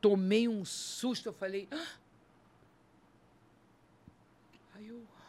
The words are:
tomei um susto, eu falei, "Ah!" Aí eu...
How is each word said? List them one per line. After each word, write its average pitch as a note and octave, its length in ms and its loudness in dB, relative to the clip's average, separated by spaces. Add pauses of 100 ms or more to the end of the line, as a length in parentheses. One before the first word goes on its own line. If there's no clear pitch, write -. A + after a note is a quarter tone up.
tomei G3+ 460 6
um A3 180 -2
susto, - 640 -6
eu - 40 -10
falei, G3 380 -6
"Ah!" D#4+ 160 -6 (3000)
Aí G#3+ 120 -16
eu... A#3 140 -12 (280)